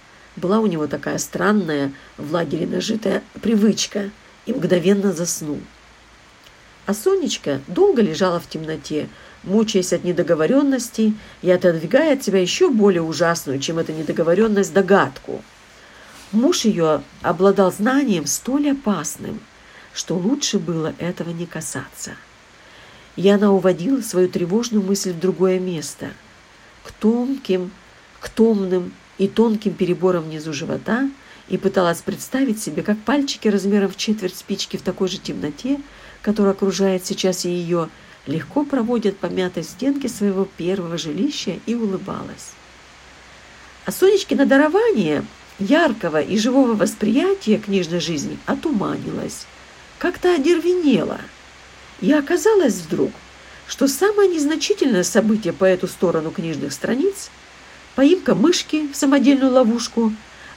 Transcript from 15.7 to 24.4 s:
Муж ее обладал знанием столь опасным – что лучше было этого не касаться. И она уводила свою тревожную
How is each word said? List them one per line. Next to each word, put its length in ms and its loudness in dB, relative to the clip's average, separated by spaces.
Муж 340 2
ее 380 2
обладал 500 4
знанием 540 0
столь 440 -2
опасным – 680 -4
что 180 -6
лучше 440 -2
было 400 -4
этого 320 -6
не 160 -8
касаться. 640 -12
И 140 0
она 200 2
уводила 520 0
свою 260 0
тревожную 560 -2